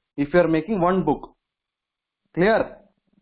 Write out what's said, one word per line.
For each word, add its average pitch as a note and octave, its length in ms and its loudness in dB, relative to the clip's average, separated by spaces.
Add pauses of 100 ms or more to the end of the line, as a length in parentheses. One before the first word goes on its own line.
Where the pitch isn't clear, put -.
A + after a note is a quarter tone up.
(180)
if C#3+ 160 -4
you F3 60 4
are E3+ 80 4
making D#3+ 320 -2
one F3+ 240 0
book. - 280 -4 (1040)
Clear? G3 420 0 (440)